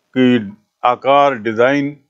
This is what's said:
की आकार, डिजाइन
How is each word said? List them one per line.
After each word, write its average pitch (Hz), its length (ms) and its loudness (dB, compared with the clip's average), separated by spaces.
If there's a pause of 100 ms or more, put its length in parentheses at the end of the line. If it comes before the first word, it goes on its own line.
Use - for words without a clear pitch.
(180)
की 120 380 0 (280)
आकार, 135 500 2
डिजाइन 127 760 -2